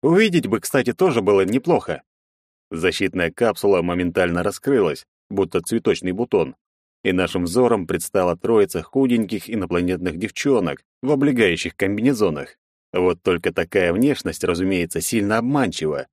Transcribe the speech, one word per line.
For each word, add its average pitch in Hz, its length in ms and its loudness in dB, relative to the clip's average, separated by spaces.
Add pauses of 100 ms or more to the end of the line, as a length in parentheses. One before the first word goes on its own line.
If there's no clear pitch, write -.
"Увидеть 175 440 2
бы, 104 120 0
кстати, 123 320 -2
тоже 131 300 2
было 98 240 4
неплохо". 123 580 -2 (680)
Защитная 87 600 -2
капсула 101 500 2
моментально 87 640 0
раскрылась, 101 600 0 (240)
будто 95 320 -2
цветочный 92 500 -2
бутон, 95 460 -2 (440)
и 95 120 0
нашим 90 320 0
взором 107 420 2
предстала 90 480 0
троица 98 480 0
худеньких 113 680 -2
инопланетных 90 680 -2
девчонок 101 680 -2 (180)
в 131 100 -2
облегающих 120 680 2
комбинезонах. 101 800 0 (340)
Вот 90 320 0
только 87 300 0
такая 87 400 0
внешность, 120 500 -2
разумеется, 87 560 -2
сильно 104 380 -2
обманчива. 90 760 -2